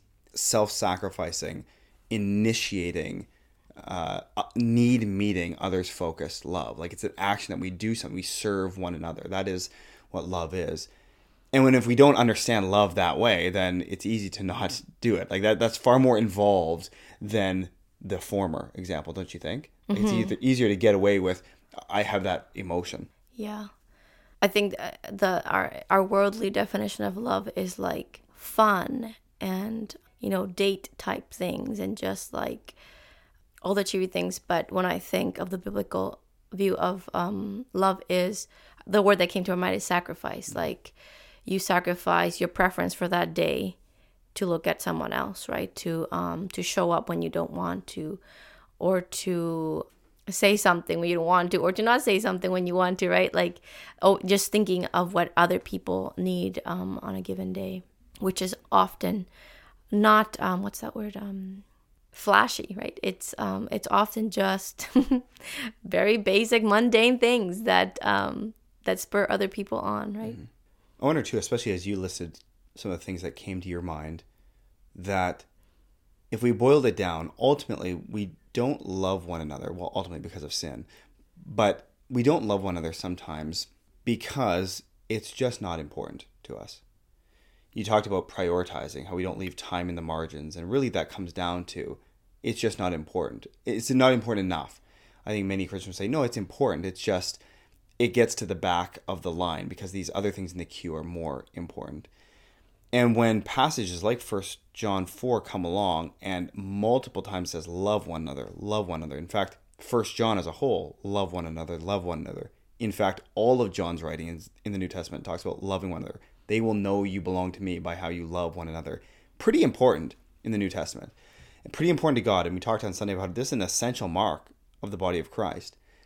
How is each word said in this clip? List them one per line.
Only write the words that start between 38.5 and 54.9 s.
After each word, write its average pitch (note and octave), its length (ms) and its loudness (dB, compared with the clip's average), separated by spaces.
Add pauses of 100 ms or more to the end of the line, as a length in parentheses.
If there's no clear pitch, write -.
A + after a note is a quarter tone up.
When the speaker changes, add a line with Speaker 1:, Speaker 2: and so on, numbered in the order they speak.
Speaker 2:
the G3+ 160 4
word G3 160 8
that F3 120 4
came F#3 140 0
to F#3+ 120 0
my F#3 100 0
mind F#3+ 100 0
is G3 80 -6
sacrifice. - 680 -4
Speaker 1:
Mm. - 60 -10
Speaker 2:
Like, - 360 -6 (520)
you F#3+ 140 -2
sacrifice F3 800 0
your F3+ 80 2
preference F3+ 460 0
for F3 140 -2
that E3+ 260 0
day E3+ 420 0 (580)
to - 120 -2
look E3 200 0
at E3+ 160 0
someone D#3+ 300 -4
else, - 360 -6
right? - 280 -6
To, E3 360 -4
um, F3 380 -4
to - 120 -8
show F3 280 0
up E3+ 180 0
when E3+ 140 -2
you E3 80 -2
don't E3 220 -4
want F3 360 -6
to, D#3+ 300 -10 (600)
or F#3 220 2
to E3 840 -4 (420)
say G3+ 280 6
something F3 440 4
when E3+ 80 0
you F3 80 2
don't E3 100 0
want F3 260 4
to, F#3+ 60 4
or F3 140 4
to G3 100 -2
not A#3 200 6
say G3+ 160 4
something F#3 320 0
when F#3 160 2
you F3 80 -2
want F3+ 240 4
to, F3+ 100 2
right? F3+ 260 4
Like, F3 260 2 (420)
oh, G3 220 8
just G3 280 2
thinking F#3 340 2
of F3+ 280 0